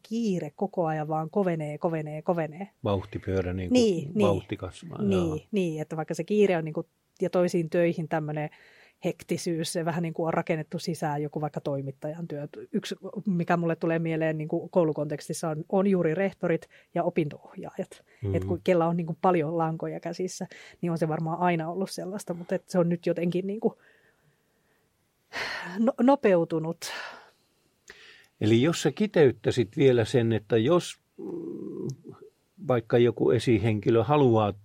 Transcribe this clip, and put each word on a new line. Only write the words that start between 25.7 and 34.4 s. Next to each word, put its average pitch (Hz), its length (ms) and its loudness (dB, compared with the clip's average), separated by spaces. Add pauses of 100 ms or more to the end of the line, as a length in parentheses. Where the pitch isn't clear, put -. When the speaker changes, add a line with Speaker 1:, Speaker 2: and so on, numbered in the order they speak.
Speaker 1:
no-, 226 240 2
nopeutunut. 170 840 4 (1500)
Speaker 2:
Eli 113 220 6
jos 165 200 2
sä 147 100 2
kiteyttäisit 127 840 2
vielä 123 280 6
sen, 117 280 2
että 110 240 0
jos, 120 400 2 (220)
mm, - 960 -10 (520)
vaikka 120 300 2
joku 120 320 4
esihenkilö 113 760 2
haluaa 113 480 4 (120)